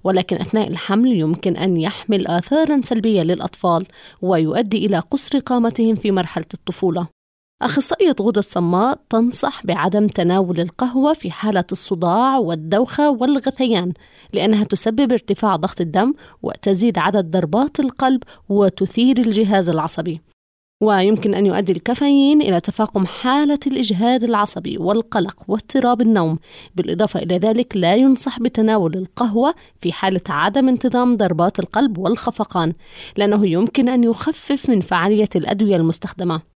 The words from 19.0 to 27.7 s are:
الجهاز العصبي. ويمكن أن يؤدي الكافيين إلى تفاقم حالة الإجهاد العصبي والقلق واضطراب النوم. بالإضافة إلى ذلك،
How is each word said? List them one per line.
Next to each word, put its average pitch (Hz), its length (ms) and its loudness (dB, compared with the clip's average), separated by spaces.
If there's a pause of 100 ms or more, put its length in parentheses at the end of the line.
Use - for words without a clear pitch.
الجهاز 208 520 2
العصبي. 160 520 -4 (640)
ويمكن 202 520 2
أن 196 100 2
يؤدي 190 260 0
الكافيين 277 720 2
إلى 180 180 2
تفاقم 202 460 -2
حالة 285 640 0
الإجهاد 240 560 0
العصبي 208 540 -2
والقلق 196 580 -2 (120)
واضطراب 240 540 0
النوم. 175 380 2 (360)
بالإضافة 180 440 -2
إلى 180 180 -2
ذلك، 220 400 0